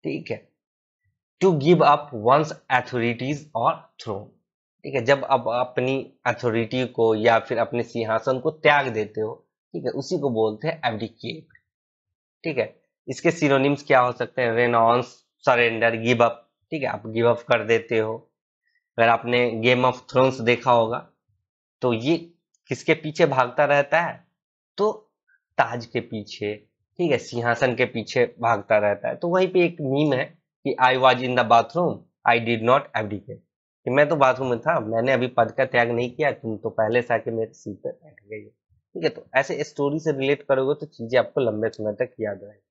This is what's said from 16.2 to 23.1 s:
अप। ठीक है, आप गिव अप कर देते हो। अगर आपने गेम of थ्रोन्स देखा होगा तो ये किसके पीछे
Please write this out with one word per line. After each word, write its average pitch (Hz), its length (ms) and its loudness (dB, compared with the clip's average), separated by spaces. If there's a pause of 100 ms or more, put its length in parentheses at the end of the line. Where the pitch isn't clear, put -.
अप। - 160 -2 (300)
ठीक 156 100 -6
है, 127 80 -4
आप 107 180 -8
गिव 117 220 2
अप 117 120 0
कर 117 240 0
देते 113 320 0
हो। 110 180 -2 (840)
अगर 117 120 4
आपने 120 400 0 (120)
गेम 123 260 4
of 123 120 0 (120)
थ्रोन्स 127 300 2
देखा 120 300 2
होगा 117 260 2 (840)
तो 123 120 0
ये 131 240 0 (540)
किसके 156 240 -2
पीछे 156 320 0